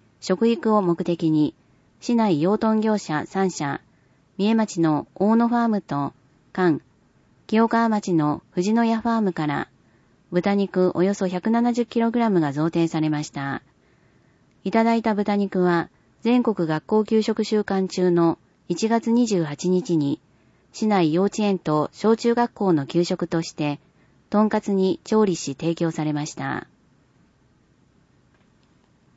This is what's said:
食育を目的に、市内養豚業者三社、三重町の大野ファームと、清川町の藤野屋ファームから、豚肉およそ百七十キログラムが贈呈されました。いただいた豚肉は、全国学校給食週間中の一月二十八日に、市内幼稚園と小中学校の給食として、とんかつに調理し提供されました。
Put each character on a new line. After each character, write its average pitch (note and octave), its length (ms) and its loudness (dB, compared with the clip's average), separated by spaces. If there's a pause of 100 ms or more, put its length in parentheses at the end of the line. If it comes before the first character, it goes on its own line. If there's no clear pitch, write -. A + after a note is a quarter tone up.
(200)
食 F#3+ 280 0
育 A3+ 260 0
を G#3+ 80 4
目 E3+ 200 0
的 E3+ 280 -2
に、 D3+ 240 2 (460)
市 A#3+ 140 -4
内 G#3 260 2
養 G3 180 0
豚 A3 220 0
業 G#3+ 160 0
者 D#3 300 -6
三 F#3+ 240 -2
社、 C#3+ 300 -6 (580)
三 G3+ 120 0
重 A3+ 40 2
町 G#3+ 260 0
の D#3 340 0
大 G#3+ 220 2
野 A#3 120 2
フ A#3 60 -2
ァ A#3 100 2
ー A3+ 40 0
ム G#3 120 0
と、 C#3+ 320 -6 (1400)
清 A3+ 200 4
川 A3+ 200 2
町 G#3 260 -2
の D3+ 280 0 (100)
藤 F#3 200 0
野 A#3 120 4
屋 A3+ 160 0
フ A#3 80 -4
ァ A3+ 100 0
ー - 20 0
ム G3 120 0
か D#3 160 -4
ら、 C#3+ 200 -4 (600)
豚 F3+ 240 0
肉 F#3 400 0
お E3+ 80 2
よ G3 120 2
そ G3 120 -4
百 F3+ 240 -4
七 A#3 220 2
十 A#3 140 -2
キ - 120 -4
ロ A3+ 140 0
グ A#3+ 80 0
ラ A3+ 100 2
ム F#3 100 4
が D3 120 0
贈 D3+ 140 0
呈 E3+ 200 0
さ D#3+ 140 -2
れ D#3 100 0
ま D3 140 -4
し - 60 -14
た。 C#3 320 -8 (1000)
い G3 80 -6
た A3+ 140 2
だ A3+ 100 2
い A3+ 80 0
た A3 120 0
豚 G3+ 200 -2
肉 G3 280 0
は、 F3 280 0 (320)
全 A#3+ 200 2
国 F#3+ 260 -2
学 D#3 160 -2
校 G#3+ 200 0
給 A3 180 2
食 G#3+ 200 -2
週 G#3 220 -2
間 F#3+ 240 -2
中 F3+ 240 2
の E3+ 260 2 (300)
一 G3 200 -2
月 A3+ 220 0
二 A#3 160 4
十 F#3 180 0
八 D3 240 -6
日 F3+ 280 0
に、 C#3+ 240 -2 (520)
市 A3 160 -4
内 F3 240 2
幼 F3 120 2
稚 G3+ 200 -2
園 G3 140 0
と D3+ 340 0
小 A3 240 2
中 A#3 180 0
学 A#3+ 180 -2
校 G3 200 0
の C#3+ 140 2
給 F3 180 0
食 F3 240 -4
と E3 140 -2
し - 100 -10
て、 D3 260 -4 (520)
と G#3 120 4
ん G#3+ 60 2
か G#3+ 120 0
つ G#3 120 -4
に F#3+ 320 0
調 A3 200 2
理 F#3 120 0
し - 180 -8
提 E3 220 -4
供 E3 140 -2
さ D#3+ 120 -4
れ D3+ 100 -2
ま D3 140 -4
し - 80 -12
た。 C3+ 320 -8 (2500)